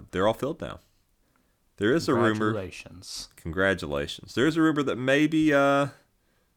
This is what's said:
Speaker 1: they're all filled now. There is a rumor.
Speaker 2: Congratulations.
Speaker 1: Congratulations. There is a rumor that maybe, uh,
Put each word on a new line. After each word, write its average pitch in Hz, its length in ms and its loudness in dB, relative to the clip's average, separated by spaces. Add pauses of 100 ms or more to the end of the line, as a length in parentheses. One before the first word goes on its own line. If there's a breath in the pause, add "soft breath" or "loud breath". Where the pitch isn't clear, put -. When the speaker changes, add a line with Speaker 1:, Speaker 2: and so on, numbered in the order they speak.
(120)
Speaker 1:
they're 92 140 2
all 113 60 4
filled 135 300 -8
now. 67 160 -10 (960)
There 107 160 2
is 160 160 0
a 147 60 2
rumor. 117 160 4 (220)
Speaker 2:
Congratulations. - 840 -12
Speaker 1:
Congratulations. 82 1000 -2
There 120 120 2
is 156 100 0
a 160 60 2
rumor 156 200 2
that 107 140 -2
maybe, 151 560 2
uh, 139 360 2 (680 loud breath)